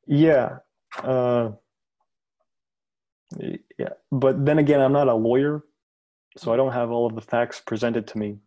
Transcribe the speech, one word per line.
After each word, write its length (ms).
yeah. 500
Uh, 480
y-, 220
yeah. 120
But 340
then 140
again, 220
I'm 120
not 140
a 60
lawyer, 500
so 160
I 40
don't 160
have 180
all 140
of 100
the 60
facts 400
presented 460
to 100
me. 300